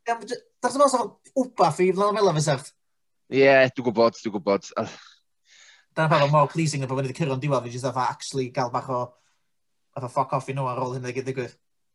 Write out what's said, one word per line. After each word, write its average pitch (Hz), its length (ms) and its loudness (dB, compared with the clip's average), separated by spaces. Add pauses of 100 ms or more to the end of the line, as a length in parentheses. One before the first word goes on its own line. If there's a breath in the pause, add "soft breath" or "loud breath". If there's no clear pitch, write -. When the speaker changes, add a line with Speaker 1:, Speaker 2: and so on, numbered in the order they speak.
Speaker 1:
Ie, 233 160 -4
ma' 202 80 -16
j-, 240 120 -10 (200)
nath 247 160 -2
o 285 80 4
meddwl 247 240 2 (380)
wbath 170 340 0
i 185 160 4
Lamela, 202 400 2
fysa. 147 220 0 (760)
Speaker 2:
Ie, 135 160 6 (240)
dwi'n 123 160 -6
gwbod, 113 320 2
dwi'n 104 160 -6
gwbod. 98 400 -2
A 110 80 -2 (1120 loud breath)
Speaker 1:
Dyna 160 160 0
pa 156 160 4
mor 147 240 4
pleasing, 147 320 -2
bod 131 160 -4
ni 135 80 -4
'di 123 160 -10
cyrra'n 135 160 -4
diwedd, 131 240 -2
fi 120 80 -12
jyst 127 160 -6
fatha 123 240 -2
actually 131 400 -8
gael 127 240 -4
bach 123 160 -8
o, 123 80 -2 (960)
fatha 147 160 -10
fuck 139 240 -2
off 131 160 -6
i 135 80 -6
nhw 127 80 -4
ar 123 160 -6
ôl 127 140 -6
hynny 123 100 -10
i 123 80 -8
gyd 131 160 -6
digwydd. 127 240 -10 (380)